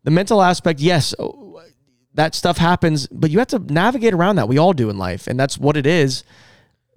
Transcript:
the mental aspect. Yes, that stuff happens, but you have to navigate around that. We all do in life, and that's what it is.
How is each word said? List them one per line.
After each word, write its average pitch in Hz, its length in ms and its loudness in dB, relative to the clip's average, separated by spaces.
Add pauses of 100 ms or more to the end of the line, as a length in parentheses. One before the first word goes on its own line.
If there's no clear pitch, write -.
the 143 80 -2
mental 196 300 2
aspect. 175 380 0
Yes, 160 340 2 (1000)
that 156 220 -2
stuff 175 240 -2
happens, 165 480 0
but 147 240 -2
you 180 80 2
have 233 100 0
to 240 100 -2
navigate 214 540 0
around 180 220 2
that. 120 120 0
We 127 120 2
all 180 140 4
do 123 180 -2
in 98 80 -8
life, 90 280 -6
and 123 120 -2
that's 139 180 -2
what 147 200 0
it 135 100 -2
is. 143 360 0 (720)